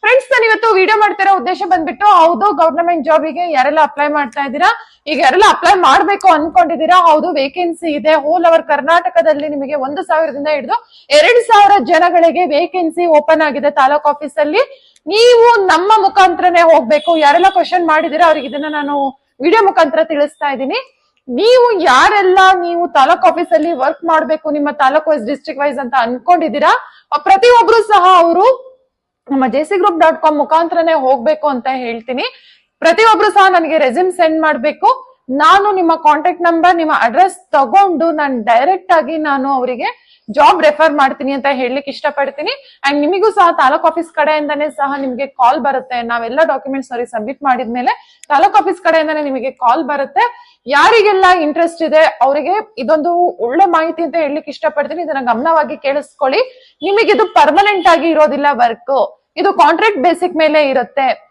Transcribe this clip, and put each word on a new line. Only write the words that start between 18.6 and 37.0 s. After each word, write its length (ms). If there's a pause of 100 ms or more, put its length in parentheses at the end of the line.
ನಾನು 520 (200)
ವಿಡಿಯೋ 260
ಮುಖಾಂತರ 380
ತಿಳಿಸ್ತಾ 480
ಇದ್ದೀನಿ. 420 (340)
ನೀವು 520
ಯಾರೆಲ್ಲ 580 (220)
ನೀವು 280
ತಾಲೂಕ್ 380
ಆಫೀಸ್ 260
ಅಲ್ಲಿ 200
ವರ್ಕ್ 320
ಮಾಡ್ಬೇಕು, 460
ನಿಮ್ಮ 200
ತಾಲೂಕ್ 380
ವೈಸ್, 180
ಡಿಸ್ಟ್ರಿಕ್ಟ್ 360
ವೈಸ್ 160
ಅಂತ 200
ಅನ್ಕೊಂಡಿದ್ದೀರಾ, 760 (400)
ಆ, 40
ಪ್ರತಿಯೊಬ್ರು 680
ಸಹ 220 (140)
ಅವರು 280 (840)
ನಮ್ಮ 160
ಜೆ 180
ಸಿ 120
ಗ್ರೂಪ್ 240
ಡಾಟ್ 220
ಕಾಮ್ 160
ಮುಖಾಂತರನೇ 540
ಹೋಗ್ಬೇಕು 560
ಅಂತ 260
ಹೇಳ್ತೀನಿ. 480 (560)
ಪ್ರತಿಯೊಬ್ರು 520
ಸಹ 180
ನನಗೆ 300
ರೆಸ್ಯೂಮ್ 340
ಸೆಂಡ್ 300
ಮಾಡ್ಬೇಕು. 760 (120)
ನಾನು 420
ನಿಮ್ಮ 220
ಕಾಂಟ್ಯಾಕ್ಟ್ 480
ನಂಬರ್, 340
ನಿಮ್ಮ 240